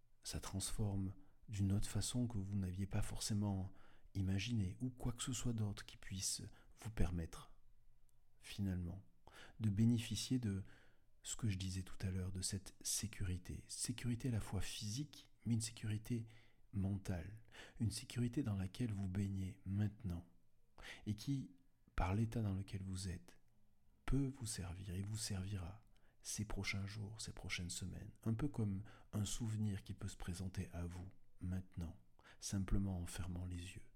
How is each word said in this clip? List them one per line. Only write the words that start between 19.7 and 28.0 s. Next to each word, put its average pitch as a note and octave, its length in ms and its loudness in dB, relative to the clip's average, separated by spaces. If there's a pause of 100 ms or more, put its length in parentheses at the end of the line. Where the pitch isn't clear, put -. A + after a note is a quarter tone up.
et G#2 100 2
qui, C3+ 360 -2 (440)
par F2 200 6
l'état A2+ 260 2
dans G2+ 120 2
lequel F#2+ 300 -4
vous F#2+ 260 -4
êtes, - 280 -8 (680)
peut C3 320 6
vous A#2 80 -6
servir F#2 500 -4
et G2 80 2
vous G#2+ 140 -2
servira F#2+ 680 -2 (400)
ces - 220 -2
prochains G2 400 0
jours, G#2+ 340 -6
ces - 140 -6
prochaines F2+ 360 -2
semaines. F2+ 420 -4 (140)